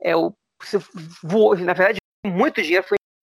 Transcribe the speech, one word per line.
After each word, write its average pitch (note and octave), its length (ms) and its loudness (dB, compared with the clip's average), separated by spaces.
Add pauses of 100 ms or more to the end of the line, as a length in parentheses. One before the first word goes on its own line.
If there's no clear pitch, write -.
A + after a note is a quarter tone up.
é, E3+ 140 -2
o, E3+ 180 0 (300)
se - 160 -4 (440)
voou, G#3+ 340 4
na F3 160 -2
verdade, F#3 260 2 (260)
muito G#3 380 -2
dinheiro, F4+ 240 2
foi G#3 100 0 (260)